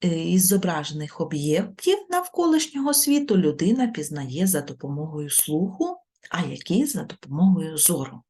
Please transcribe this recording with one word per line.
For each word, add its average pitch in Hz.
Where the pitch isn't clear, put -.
е, 165
із 185
зображених 156
об'єктів 156
навколишнього 320
світу 285
людина 185
пізнає 147
за 160
допомогою 147
слуху, 196
а 175
які 170
за 196
допомогою 160
зору? -